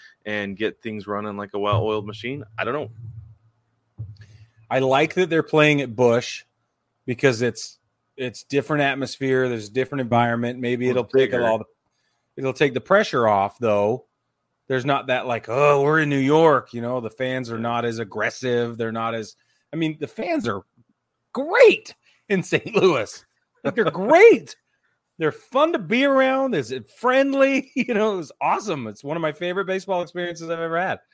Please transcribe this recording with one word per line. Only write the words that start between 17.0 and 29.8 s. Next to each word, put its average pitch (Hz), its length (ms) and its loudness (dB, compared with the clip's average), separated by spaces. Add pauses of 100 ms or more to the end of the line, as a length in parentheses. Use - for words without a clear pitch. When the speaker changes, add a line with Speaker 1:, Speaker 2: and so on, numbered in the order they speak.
Speaker 2:
fans 127 400 -6
are 117 60 -8
Speaker 1:
Yeah. 113 60 -6
Speaker 2:
not 117 240 -4
as 113 140 -4
aggressive. 117 800 -4
They're 113 140 -4
not 113 240 -4
as, 110 220 -10 (340)
I 156 60 -8
mean, 156 220 -2
the 147 80 -8
fans 311 400 -6
are 101 160 -6 (680)
great 381 640 4 (320)
in 190 160 0
<laughs> - 0 -
Saint 185 320 -4
Louis. 160 480 0 (400)
Like, 185 120 -2
they're 196 140 0
great. 247 680 6 (600)
They're 156 140 0
fun 302 420 0
to 320 60 -2
be 220 240 0
around. 269 520 2
Is 123 160 -2
it 127 180 -10
friendly? 269 840 2
<laughs> - 40 -12
You 247 180 -2
know, 214 220 0
it - 20 -4
was 160 240 -10
awesome. 160 460 -2
It's 104 160 -14
one 143 120 -6
of 170 60 -4
my 156 100 -2
favorite 180 340 -6
baseball 185 360 -4